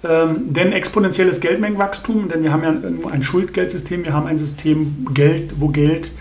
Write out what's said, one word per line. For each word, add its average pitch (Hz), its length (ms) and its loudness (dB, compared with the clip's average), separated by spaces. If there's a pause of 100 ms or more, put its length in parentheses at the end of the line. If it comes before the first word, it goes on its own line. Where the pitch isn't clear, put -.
Ähm, 160 500 0
denn 185 200 2
exponentielles 190 640 2
Geldmengenwachstum, 202 880 0
denn 165 160 0
wir 156 80 2
haben 160 120 2
ja 160 80 0
nur - 380 -4
ein 139 140 -2
Schuldgeldsystem, 180 800 -2
wir 156 100 -2
haben 151 140 0
ein 156 100 -2
System 147 760 -2
Geld, 143 460 2
wo 147 100 2
Geld 151 520 2